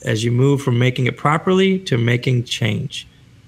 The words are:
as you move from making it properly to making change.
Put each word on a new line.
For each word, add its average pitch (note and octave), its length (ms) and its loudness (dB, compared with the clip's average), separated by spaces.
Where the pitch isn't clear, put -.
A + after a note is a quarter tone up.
as A#2 220 -2
you A#2+ 60 0
move C3+ 300 2
from B2 160 0
making B2+ 300 0
it - 80 -2
properly F#3 640 2
to C3+ 180 -2
making A#2+ 460 0
change. - 640 -4